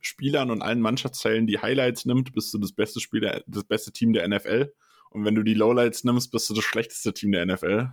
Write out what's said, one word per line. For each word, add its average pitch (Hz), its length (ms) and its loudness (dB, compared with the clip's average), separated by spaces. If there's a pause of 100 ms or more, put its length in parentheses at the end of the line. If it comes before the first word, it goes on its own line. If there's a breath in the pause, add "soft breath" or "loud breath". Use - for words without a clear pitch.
Spielern 135 500 -2
und 107 120 -2
allen 117 180 0
Mannschaftsteilen 113 680 0
die 101 140 0
Highlights 123 460 0
nimmt, 127 260 2
bist - 200 -4
du 107 60 -4
das 98 140 -4
beste 107 260 -2
Spiel 110 220 -4
der, - 260 -2
das 101 180 -6
beste - 280 -4
Team 226 200 2
der 90 120 2
N 101 80 0
F - 140 -2
L. 135 280 0 (360 soft breath)
Und 104 140 -6
wenn 107 120 2
du 107 60 4
die 110 120 2
Lowlights 117 500 4
nimmst, 123 280 2
bist - 180 -2
du 107 40 -4
das 107 100 0
schlechteste - 500 -2
Team 101 160 -2
der 90 120 2
N 92 80 0
F 92 120 -2
L. 113 300 0